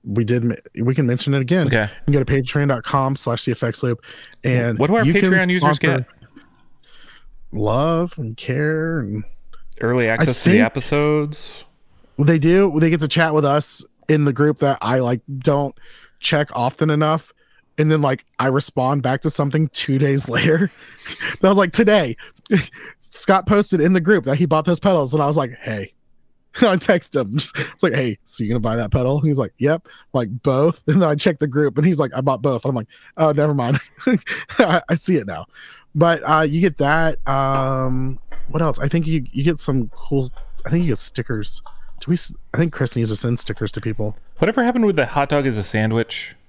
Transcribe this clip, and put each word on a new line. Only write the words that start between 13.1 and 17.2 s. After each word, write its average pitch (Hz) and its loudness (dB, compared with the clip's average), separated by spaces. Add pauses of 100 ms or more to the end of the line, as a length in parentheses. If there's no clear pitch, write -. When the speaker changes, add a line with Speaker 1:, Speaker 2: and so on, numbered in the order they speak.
Speaker 1:
with 151 2
us 147 -2 (240)
in 151 4
the 139 2
group 147 2
that 139 2
I, 123 0
like, 123 0 (160)
don't 143 0 (460)
check 151 0
often 131 0
enough. 151 0 (460)